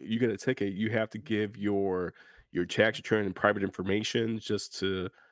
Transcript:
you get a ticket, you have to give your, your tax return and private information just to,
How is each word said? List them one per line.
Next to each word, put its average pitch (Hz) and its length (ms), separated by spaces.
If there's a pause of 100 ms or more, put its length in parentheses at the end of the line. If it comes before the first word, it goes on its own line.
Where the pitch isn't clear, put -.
you 110 200
get 120 100
a 101 60
ticket, 101 380
you 107 160
have 110 200
to 113 80
give 107 380
your, 98 580 (380)
your 87 120
tax 107 340
return 107 280
and 92 80
private 104 300
information 110 760
just - 400
to, 95 300 (240)